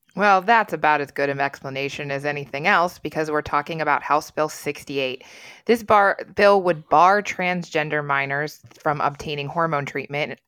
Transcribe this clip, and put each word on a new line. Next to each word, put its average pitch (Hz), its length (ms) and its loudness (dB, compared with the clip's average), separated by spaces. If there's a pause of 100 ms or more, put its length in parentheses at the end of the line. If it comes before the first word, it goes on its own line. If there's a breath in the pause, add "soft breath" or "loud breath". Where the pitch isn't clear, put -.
(160)
Well, 190 260 4
that's 214 300 2
about 156 300 2
as 139 100 -8
good 143 180 0
an 139 120 -2
explanation 139 680 -6
as 139 140 -6
anything 147 440 -6
else 180 320 0
because 156 300 -4
we're 151 120 0
talking 156 400 -4
about 147 200 0
House 151 300 -2
Bill 156 160 -2
sixty-eight. 139 760 -8 (400 loud breath)
This 226 180 0
bar, 202 340 4 (180)
bill 202 260 6
would 170 260 -2
bar 180 340 6
transgender 165 840 -4
minors 139 560 -4 (180)
from 147 220 -2
obtaining 143 460 -4
hormone 151 380 -2
treatment 139 460 -6
and - 160 -14